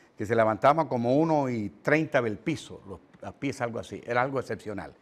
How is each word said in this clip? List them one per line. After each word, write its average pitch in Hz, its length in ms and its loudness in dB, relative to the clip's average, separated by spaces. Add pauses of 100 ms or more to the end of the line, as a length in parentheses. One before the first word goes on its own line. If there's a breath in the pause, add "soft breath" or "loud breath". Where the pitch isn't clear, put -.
(180 soft breath)
que 107 80 -6
se 113 80 0
levantaba 123 540 4
como 123 280 2
uno 151 320 2
y 110 220 -4 (100)
treinta 147 400 2
del 107 180 -2
piso, - 500 -6
los, 92 100 -12 (240)
a 101 80 -10
pies, 139 300 -6
algo 117 180 -4
así, 104 260 -10
era 120 160 0
algo 131 200 0
excepcional. 95 600 -8